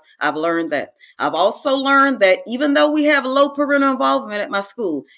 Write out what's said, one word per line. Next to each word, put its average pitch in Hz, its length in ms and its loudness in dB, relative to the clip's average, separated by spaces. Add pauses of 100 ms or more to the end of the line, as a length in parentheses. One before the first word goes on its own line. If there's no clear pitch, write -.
(200)
I've 147 160 -2
learned 165 360 -2
that. 135 240 -6 (220)
I've 143 180 -4
also 220 380 0
learned 269 460 2
that 185 260 4
even 262 280 -2
though 302 180 2
we 302 140 0
have 285 200 2
low 277 260 2
parental 277 420 0
involvement 247 480 -2
at - 100 -8
my 196 100 -2
school, 180 440 -6 (120)